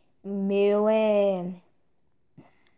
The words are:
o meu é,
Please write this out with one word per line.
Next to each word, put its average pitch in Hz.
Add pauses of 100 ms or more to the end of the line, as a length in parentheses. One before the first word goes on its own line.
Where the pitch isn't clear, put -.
(240)
o 196
meu 202
é, 202 (1200)